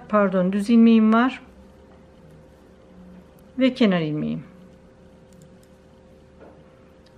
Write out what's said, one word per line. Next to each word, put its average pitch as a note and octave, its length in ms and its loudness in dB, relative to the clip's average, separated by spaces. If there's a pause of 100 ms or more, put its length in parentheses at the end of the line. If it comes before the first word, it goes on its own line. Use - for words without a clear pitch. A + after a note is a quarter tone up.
Pardon, F#3+ 440 -2
düz G3+ 160 -6
ilmeğim A3+ 440 4
var. A#3+ 280 -2 (2250)
Ve B3+ 140 0
kenar G3 280 0
ilmeğim. D3+ 420 -6 (2750)